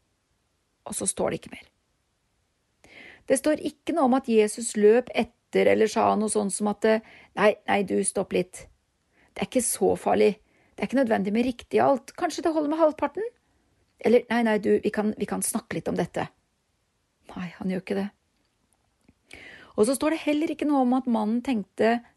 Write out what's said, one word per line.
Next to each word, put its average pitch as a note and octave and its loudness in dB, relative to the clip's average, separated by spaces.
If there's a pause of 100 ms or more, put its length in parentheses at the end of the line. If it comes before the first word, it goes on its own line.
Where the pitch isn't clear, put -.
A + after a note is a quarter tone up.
(880)
Og A3 -10
så - -8
står - -2
det A#3+ -8
ikke - -20
mer. - -20 (1600)
Det C4 4
står - 0
ikke - -8
noe D4 2
om A#3+ 2
at B3+ -2
Jesus G#3+ 0
løp A3 4
etter - -2
eller G#3+ 2
sa G3+ 2
noe G#3 -2
sånt G#3 -2
som G#3 -2
at, A3 -2 (480)
«Nei, G#3 4 (160)
nei, G3+ 2
du, G3+ -2 (100)
stopp - -4
litt. - -4 (680)
Det - -8
er - -6
ikke B3 0
så F#3 0
farlig. G3+ 2 (380)
Det - -8
er G3+ -2
ikke C4 0
nødvendig G#3 0
med A#3+ 0
riktig - -2
alt. C4 0
Kanskje E4+ -4
det D#4+ 0
holder D4 -2
med D#4 -2
halvparten? D#4 0 (720)
Eller, A#3 4
nei, A#3 0
nei, G#3+ 2
du, G#3 2
vi G#3 -2
kan, G#3+ -2
vi G3+ -4
kan F#3+ -6
snakke - -6
litt E3+ -6
om F3+ -2
dette.» E3 -6 (1040)
Nei, F#3 -10
han F#3+ -6
gjør F#3 -6
ikke G3 -4
det. G3 -4 (1700)
Og G#3+ 4
så C4+ 2
står D#4 0
det - -8
heller D4+ -2
ikke D4 -6
noe C#4+ 2
om B3 2
at B3+ -4
mannen A3 -2
tenkte A#3 0 (160)